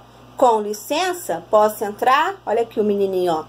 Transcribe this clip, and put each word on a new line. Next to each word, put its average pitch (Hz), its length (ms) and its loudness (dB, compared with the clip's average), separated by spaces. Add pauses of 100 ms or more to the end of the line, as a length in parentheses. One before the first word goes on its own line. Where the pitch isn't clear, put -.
(360)
"Com 226 240 4
licença, 247 880 -6
posso 214 340 2
entrar?" 269 520 0 (100)
Olha 226 160 0
aqui 233 180 -6
o 208 40 2
menininho, 190 500 0
ó, 156 140 -4